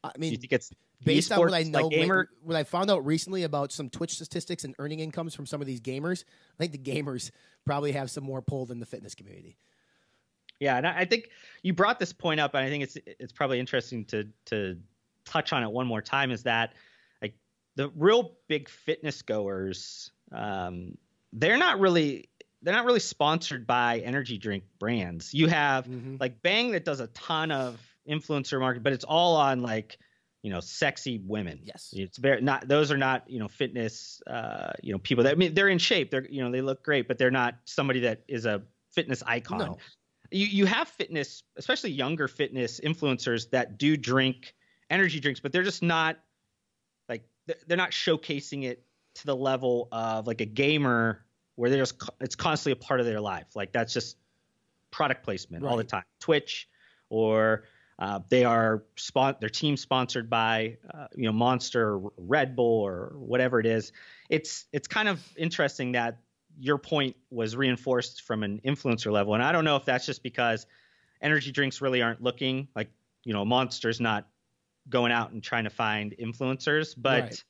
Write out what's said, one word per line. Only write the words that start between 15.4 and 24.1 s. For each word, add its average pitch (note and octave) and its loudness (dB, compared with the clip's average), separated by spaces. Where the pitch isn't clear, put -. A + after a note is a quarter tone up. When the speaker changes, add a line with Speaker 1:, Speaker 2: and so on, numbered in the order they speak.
Speaker 2:
on C3 0
it A2 -4
one B2+ -2
more A2 -2
time, C#3 0
is A#2 -6
that, A#2 0
like, G#2+ -6
the C#3 -4
real F#3+ 4
big D3 -4
fitness - -6
goers, F#2+ -6
um, F#2 -8
they're E3 2
not E4+ 2
really, E3+ 4
they're F3+ 0
not A#3+ 2
really B3 6
sponsored D3+ 0
by A#2+ 4
energy B2+ -4